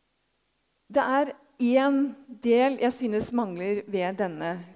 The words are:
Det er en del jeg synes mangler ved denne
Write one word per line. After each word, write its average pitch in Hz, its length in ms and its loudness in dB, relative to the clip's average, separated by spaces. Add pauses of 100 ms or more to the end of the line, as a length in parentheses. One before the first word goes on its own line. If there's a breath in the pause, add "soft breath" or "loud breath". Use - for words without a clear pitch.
(880)
Det 269 120 2
er 269 320 0 (440)
en 269 380 2 (260)
del 247 380 2
jeg 247 140 0
synes 220 380 -4
mangler 202 540 -2
ved 190 320 -2
denne 170 400 -4 (180)